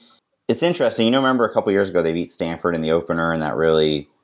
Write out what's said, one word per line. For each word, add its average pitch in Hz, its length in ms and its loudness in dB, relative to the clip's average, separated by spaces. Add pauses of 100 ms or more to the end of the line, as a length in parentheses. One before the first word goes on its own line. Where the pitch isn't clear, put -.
(460)
it's 117 160 -2
interesting. 151 440 0
You 117 60 4
know, 135 60 2
remember 131 260 2
a 110 80 -2
couple 107 200 0
years 98 180 2
ago 85 120 0
they 80 100 0
beat 85 200 -4
Stanford 85 420 -4
in 82 80 -4
the 78 100 0
opener, 82 400 -2
and 80 100 -2
that 67 140 -4
really 78 520 2 (160)